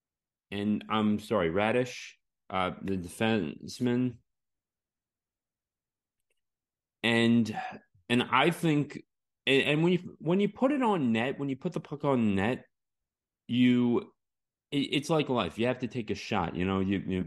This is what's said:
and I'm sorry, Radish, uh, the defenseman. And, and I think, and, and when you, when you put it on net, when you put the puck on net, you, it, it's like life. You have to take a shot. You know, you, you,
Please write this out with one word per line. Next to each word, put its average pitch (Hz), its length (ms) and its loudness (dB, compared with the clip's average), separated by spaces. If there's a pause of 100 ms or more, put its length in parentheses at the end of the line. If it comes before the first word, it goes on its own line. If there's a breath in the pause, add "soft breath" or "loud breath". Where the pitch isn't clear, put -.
(520)
and 104 360 -2
I'm 107 300 0
sorry, 101 320 0
Radish, 113 680 -2 (320)
uh, 92 220 -2 (100)
the 95 160 -4
defenseman. 113 1160 -2 (3000)
And, 117 520 4 (540 loud breath)
and 120 220 2
I 135 200 4
think, 156 520 0 (440)
and, 131 160 6
and 151 200 0
when 175 100 4
you, 170 280 -4
when 170 180 0
you 208 100 2
put 254 220 0
it 285 100 0
on 185 320 2
net, 123 280 -2
when 143 80 -4
you 135 80 -4
put 160 160 -6
the 170 80 -6
puck 151 240 -8
on 117 320 2
net, 104 280 0 (840)
you, 123 640 2 (580)
it, 147 60 -6
it's 143 340 -2
like 156 180 2
life. 110 300 -2
You 113 80 0
have 123 140 -2
to 120 80 -4
take - 220 -8
a 101 40 -4
shot. 95 400 -2
You 85 100 -2
know, 95 140 0
you, 95 260 0
you, 90 220 -2